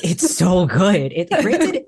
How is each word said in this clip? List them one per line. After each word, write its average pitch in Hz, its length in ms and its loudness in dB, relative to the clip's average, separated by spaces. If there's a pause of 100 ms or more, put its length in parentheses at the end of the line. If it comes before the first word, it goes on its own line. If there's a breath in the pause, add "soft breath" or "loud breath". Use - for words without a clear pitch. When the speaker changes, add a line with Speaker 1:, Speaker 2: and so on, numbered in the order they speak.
Speaker 1:
it's 180 320 -2
so 180 320 2
good. 160 460 2
It, 175 160 -6
Speaker 2:
<laughs> 320 120 0
Speaker 1:
granted, 320 460 -2